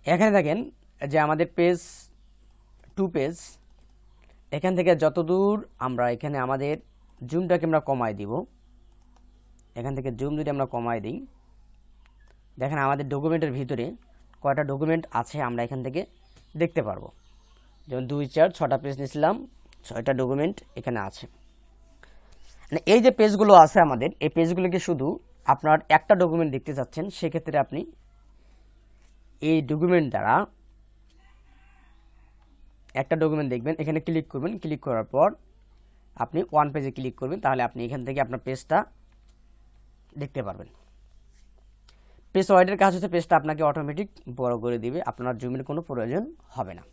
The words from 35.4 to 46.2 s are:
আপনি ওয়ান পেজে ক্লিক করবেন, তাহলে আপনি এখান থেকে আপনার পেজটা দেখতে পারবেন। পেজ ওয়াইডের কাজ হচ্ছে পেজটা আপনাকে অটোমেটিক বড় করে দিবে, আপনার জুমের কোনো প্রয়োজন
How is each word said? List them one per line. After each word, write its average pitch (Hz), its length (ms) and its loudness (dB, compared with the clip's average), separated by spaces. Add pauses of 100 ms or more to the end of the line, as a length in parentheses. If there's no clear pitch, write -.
আপনি 156 160 -4 (120)
ওয়ান 147 220 4
পেজে 135 240 -4
ক্লিক 131 240 -8
করবেন, 151 240 -6
তাহলে 131 220 2
আপনি 120 200 -8
এখান 131 200 -8
থেকে 135 180 -4
আপনার 123 200 -8
পেজটা 131 320 -2 (1400)
দেখতে 139 260 -8
পারবেন। 95 220 -14 (1600)
পেজ 190 180 2
ওয়াইডের 185 300 6
কাজ 190 140 6
হচ্ছে 185 200 -4
পেজটা 170 240 2
আপনাকে 151 300 -2
অটোমেটিক 151 400 -4 (300)
বড় 120 240 0
করে 120 200 -2
দিবে, 131 160 -4 (120)
আপনার 123 300 -6
জুমের 127 280 -6
কোনো 151 180 -4
প্রয়োজন 127 360 -4 (320)